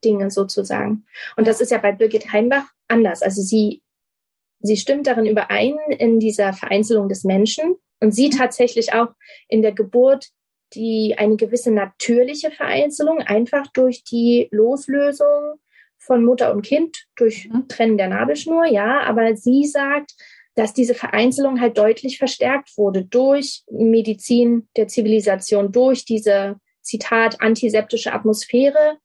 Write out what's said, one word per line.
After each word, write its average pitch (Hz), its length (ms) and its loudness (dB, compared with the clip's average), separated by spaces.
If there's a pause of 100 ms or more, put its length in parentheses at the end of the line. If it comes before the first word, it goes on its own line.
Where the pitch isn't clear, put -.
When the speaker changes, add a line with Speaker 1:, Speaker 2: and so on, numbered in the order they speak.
Speaker 1:
Dinge 196 260 0
sozusagen. 196 760 -4 (300)
Und 220 100 2
Speaker 2:
Ja. 220 60 2
Speaker 1:
das 220 100 0
ist 240 80 -2
ja 226 80 0
bei 202 140 0
Birgit 214 380 -2
Heimbach 247 360 0 (220)
anders. 220 340 2
Also 190 180 -2
sie, 208 420 0 (760)
sie 208 160 0
stimmt 277 300 -2
darin 226 200 0
überein 214 500 0 (220)
in 226 220 2
dieser 208 320 0
Vereinzelung 208 560 -2
des 190 160 -6
Menschen 214 520 0 (240)
und 214 140 2
sieht 269 200 2
Speaker 2:
Mhm. 277 40 0
Speaker 1:
tatsächlich 247 540 0
auch 233 160 0 (400)
in 220 140 2
der 214 100 2
Geburt 247 560 2 (460)
die, 220 420 -2
eine 214 200 2
gewisse 226 340 -2
natürliche 247 800 0
Vereinzelung, 294 720 -2
einfach 240 480 -2
durch 254 340 0
die 240 480 0
Loslösung 285 1120 0 (360)
von 240 280 2
Mutter 240 280 2
und 208 100 -4
Kind, 311 440 -4 (100)
durch 220 320 0
Speaker 2:
Mhm. 240 200 -4
Speaker 1:
Trennen 226 280 0
der 190 120 -2
Nabelschnur, 294 580 -2
ja, 240 360 0
aber 226 340 0
sie 254 280 2
sagt, 285 500 -4 (420)
dass 220 180 -2
diese 240 200 0
Vereinzelung 254 680 0
halt 233 180 0
deutlich 226 400 0
verstärkt 262 580 -4
wurde 196 280 0
durch 269 680 0
Medizin 226 1080 2
der 208 120 0
Zivilisation, 202 800 0
durch 254 340 2
diese 202 520 0 (300)
Zitat, 226 540 -2
"antiseptische 220 720 -2
Atmosphäre" 277 920 0